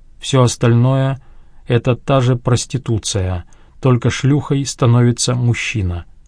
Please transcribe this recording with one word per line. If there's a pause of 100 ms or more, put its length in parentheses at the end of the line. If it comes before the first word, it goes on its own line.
(200)
Все
остальное — (460)
это
та
же
проституция, (340)
только
шлюхой
становится
мужчина. (240)